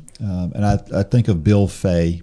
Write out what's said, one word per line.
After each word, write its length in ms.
Um, 340
and 100
I, 140
I 80
think 260
of 140
Bill 240
Fay. 560